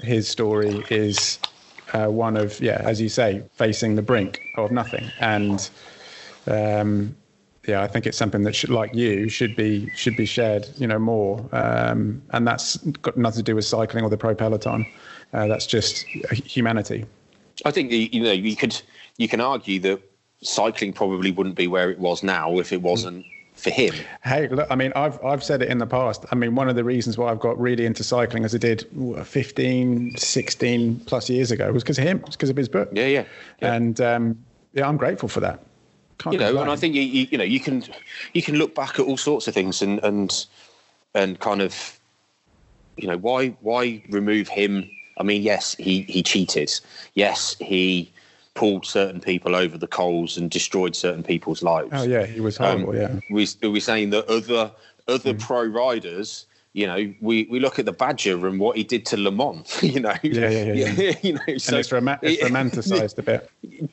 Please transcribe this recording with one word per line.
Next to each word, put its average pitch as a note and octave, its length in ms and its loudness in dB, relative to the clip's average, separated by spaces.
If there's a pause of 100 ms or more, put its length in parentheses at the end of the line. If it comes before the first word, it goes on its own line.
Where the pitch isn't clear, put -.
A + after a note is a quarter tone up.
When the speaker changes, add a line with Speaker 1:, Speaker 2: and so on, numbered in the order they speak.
Speaker 1:
his A2+ 260 0
story G#2 640 0
is, G#2+ 500 0 (540)
uh, G#2+ 140 2
one A2 280 2
of, G#2 260 -2
yeah, G#2+ 220 2
as G#2+ 160 0
you A2 100 0
say, G#2 320 2 (120)
facing A2 420 2
the G#2+ 60 2
brink G#2+ 400 2 (160)
of G#2+ 140 0
nothing. B2 340 -2 (160)
And, G#2 480 2 (800)
um, G#2 680 2 (520)
yeah, G2+ 160 2
I G#2 40 0
think A2 200 -2
it's - 100 -4
something G#2+ 260 2
that G#2+ 120 0
should, - 160 0
like A2+ 220 2
you, A2 360 2
should A2 260 0
be, G#2+ 400 0
should A2+ 220 0
be A2 80 2
shared, G#2+ 420 0 (100)
you B2+ 100 0
know, A2 120 2
more. A2 520 2
Um, A#2 720 2 (100)
and A#2+ 160 2
that's - 300 0
got - 400 -4
nothing A#2 200 2
to A2+ 60 0
do A2 120 2
with G#2+ 100 0
cycling A2+ 380 0
or G#2+ 60 2
the G#2 80 2
pro A2 160 2
peloton. A2 520 0 (480)
Uh, G#2+ 140 0
that's G#2+ 200 0
just - 360 0 (280)
humanity. A2 720 -2 (580)
Speaker 2:
I D3+ 80 2
think C#3 200 0
the, A2+ 200 2
you A#2 120 0
know, A2+ 80 4
you G2+ 240 0
could, - 260 -2 (360)
you A#2 100 0
can A2+ 140 0
argue A#2 400 -2
that F#2+ 200 0 (400)
cycling G#2+ 500 0
probably F#2+ 400 0
wouldn't F#2 240 0
be F2+ 120 0
where F2+ 240 2
it F2 80 -6
was F2 240 -2
now F2 340 0
if F2+ 160 -2
it F2+ 80 -2
wasn't F2+ 420 -2 (300)
for - 160 -4
him. G#2 240 2 (300)
Speaker 1:
Hey, C3 240 0
look, C3 240 -2
I C3 40 0
mean, C3 200 0
I've, C#3 280 -2
I've C3+ 200 -2
said C#3 180 0
it A#2+ 80 0
in B2 80 0
the A#2+ 80 0
past. B2 460 -2
I B2+ 40 0
mean, A#2+ 200 2
one C3+ 120 2
of B2+ 80 2
the A#2+ 80 2
reasons A#2+ 360 0
why A#2+ 100 2
I've A2 100 -2
got A#2 220 0
really B2 240 2
into A2+ 180 -2
cycling A#2 400 0
as A2 120 0
I - 20 2
did, A2+ 320 0 (100)
ooh, A#2+ 240 -4
fifteen, B2+ 920 0
sixteen A#2+ 880 0
plus - 240 -2
years B2 220 2
ago G#2 200 0
was A#2+ 120 2
'cause C3+ 160 0
of C3+ 60 4
him. F#3 200 0
It's - 100 -14
'cause C#3 140 0
of C3+ 80 0
his C3+ 100 2
book. F#3+ 240 0
Speaker 2:
Yeah, G#2+ 140 0
yeah. C3+ 200 2 (360)
Yeah. - 140 2
Speaker 1:
And, A#2 260 2
um, A#2 420 2 (300)
yeah, C#3 140 0
I'm D3+ 100 2
grateful D3 320 0
for - 120 -2
that. F#2 180 -2 (580)
Can't D#3+ 160 -4
Speaker 2:
You F3+ 60 2
know, G#2 80 2
and B2+ 100 4
Speaker 1:
complain. C#3+ 200 0
Speaker 2:
I - 20 -4
think D#3+ 160 2
you, C#3 80 4
you, C3 280 2
you D3 60 2
know, G#2+ 60 2
you A#2 160 2
can, C3 240 -2 (500)
you E3+ 80 2
can D3 140 0
look D3+ 180 2
back C3+ 260 -4
at C3 60 4
all C3 120 0
sorts D3 300 0
of A2 60 -2
things F#2 300 0
and, G2+ 200 0
and, G2+ 420 0 (680)
and F#2+ 260 0
kind G2+ 220 0
of, - 380 -6 (960)
you - 100 -8
know, F2 100 -2
why, B2+ 320 0 (120)
why A#2 480 -2
remove G2+ 380 2
him? G2+ 420 0 (280)
I - 60 -2
mean, G#2 200 2
yes, G#2 340 0
he, F#2+ 260 2
he F#2 200 0
cheated. E2 480 0 (440)
Yes, - 440 2
he F#2 520 0 (420)
pulled G2+ 320 2
certain F#2+ 360 0
people F2+ 340 0
over F2+ 220 2
the E2 100 -6
coals F2 500 0
and F2 140 -2
destroyed F2+ 440 0
certain F2 280 -2
people's E2 400 -2
lives. E2+ 300 2
Speaker 1:
Oh, C#3 100 -2
yeah, A#2+ 220 2
he A2 160 -8
was G#2+ 180 -2
Speaker 2:
Um, F#2+ 240 2
Speaker 1:
horrible, G2+ 120 -2
yeah. G#2 240 -2 (100)
Speaker 2:
we, G#2 180 2 (160)
are A2 80 2
we G#2 80 2
saying G#2+ 320 0
that G#2+ 160 2
other, A2+ 440 0 (360)
other B2+ 260 0
Speaker 1:
Mm. G#2+ 60 -6
Speaker 2:
pro A#2+ 260 0
riders, A2 800 -2 (280)
you G2+ 140 0
know, G2+ 340 -2
we, A2 280 2
we A#2+ 100 -2
look C3 200 0
at B2 60 2
the G#2+ 80 -2
Badger F#2+ 540 0
and F#2+ 120 0
what A2+ 180 2
he G#2+ 60 0
did A2+ 240 -4
to A#2 100 -2
Le G2+ 140 0
Mans, G2+ 480 -4
<laughs> - 40 -6
you C#3 160 2
know. A2 140 0 (100)
Speaker 1:
Yeah, A#2 260 2
yeah, A2 240 0
yeah, G#2 180 0
yeah. F3+ 260 2
Speaker 2:
<laughs> - 40 -18
You F3+ 120 0
know, C3+ 140 -4
Speaker 1:
And C3+ 140 -4
Speaker 2:
so C#3 160 0
Speaker 1:
it's A#2 140 -2
roma-, C3 300 0
it's D#3 200 2
Speaker 2:
it, - 40 2
<laughs> B2 60 2
Speaker 1:
romanticized A#2 680 0
a - 40 -2
bit. - 260 0 (120)
Speaker 2:
Do - 320 -10